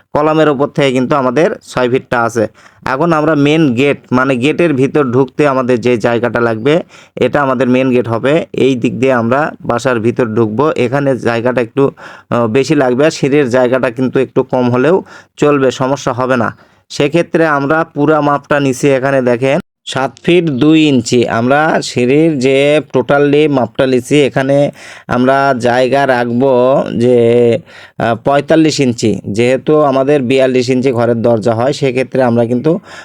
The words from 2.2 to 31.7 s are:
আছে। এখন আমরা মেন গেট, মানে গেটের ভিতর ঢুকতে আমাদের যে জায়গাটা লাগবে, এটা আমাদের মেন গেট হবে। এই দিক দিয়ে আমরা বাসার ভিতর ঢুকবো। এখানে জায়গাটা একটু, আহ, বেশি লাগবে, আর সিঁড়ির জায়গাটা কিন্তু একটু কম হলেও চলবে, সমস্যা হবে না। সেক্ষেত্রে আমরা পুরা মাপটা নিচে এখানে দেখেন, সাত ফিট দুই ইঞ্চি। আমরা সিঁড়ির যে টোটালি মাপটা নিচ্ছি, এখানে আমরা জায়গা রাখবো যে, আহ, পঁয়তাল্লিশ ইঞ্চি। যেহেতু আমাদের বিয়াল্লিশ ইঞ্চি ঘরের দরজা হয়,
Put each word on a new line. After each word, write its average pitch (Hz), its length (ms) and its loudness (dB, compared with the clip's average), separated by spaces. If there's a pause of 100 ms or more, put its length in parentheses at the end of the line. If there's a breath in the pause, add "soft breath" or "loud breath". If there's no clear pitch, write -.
আছে। 113 260 -2 (380 soft breath)
এখন 147 280 0
আমরা 156 220 0
মেন 147 380 2
গেট, 135 240 0 (140)
মানে 131 240 0
গেটের 147 380 0
ভিতর 139 380 0
ঢুকতে 135 360 0
আমাদের 127 340 0
যে 123 160 2
জায়গাটা 120 420 -2
লাগবে, 117 400 0 (360 loud breath)
এটা 127 260 0
আমাদের 131 260 0
মেন 127 240 2
গেট 120 160 0
হবে। 120 460 -2
এই 131 220 0
দিক 117 240 -4
দিয়ে 131 140 2
আমরা 123 380 0 (100)
বাসার 120 380 -2
ভিতর 120 260 -2
ঢুকবো। 113 500 -2
এখানে 131 420 -2
জায়গাটা 117 440 -2
একটু, 135 300 -2 (380 loud breath)
আহ, 120 180 0
বেশি 135 280 0
লাগবে, 131 300 2
আর 165 60 2
সিঁড়ির 143 380 0
জায়গাটা 127 420 0
কিন্তু 127 280 -2
একটু 127 240 -2
কম 127 260 -2
হলেও 135 340 0 (340 loud breath)
চলবে, 143 340 2
সমস্যা 135 420 -4
হবে 127 240 -2
না। 104 200 -2 (320 soft breath)
সেক্ষেত্রে 165 560 0
আমরা 147 380 0
পুরা 151 380 0
মাপটা 147 380 -2
নিচে 139 360 0
এখানে 135 260 0
দেখেন, 127 380 0 (260)
সাত 131 260 -4 (120)
ফিট 175 200 2
দুই 156 440 2
ইঞ্চি। 123 400 2
আমরা 143 540 0
সিঁড়ির 143 580 0
যে 139 420 2 (120)
টোটালি 143 540 2
মাপটা 131 400 -2
নিচ্ছি, 131 340 2
এখানে 139 500 0 (360 loud breath)
আমরা 135 520 2
জায়গা 127 480 0
রাখবো 123 760 2 (140)
যে, 123 200 2 (800 loud breath)
আহ, 117 180 -2
পঁয়তাল্লিশ 143 640 0
ইঞ্চি। 117 480 0
যেহেতু 127 540 0
আমাদের 139 400 0
বিয়াল্লিশ 127 480 0
ইঞ্চি 127 220 0
ঘরের 117 300 0
দরজা 117 320 0
হয়, 123 200 0